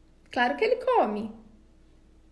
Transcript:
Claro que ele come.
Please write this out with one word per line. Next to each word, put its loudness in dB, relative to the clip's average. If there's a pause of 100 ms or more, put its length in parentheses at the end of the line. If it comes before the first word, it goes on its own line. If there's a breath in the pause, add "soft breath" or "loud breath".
(320)
Claro 0
que 0
ele 0
come. 0 (1000)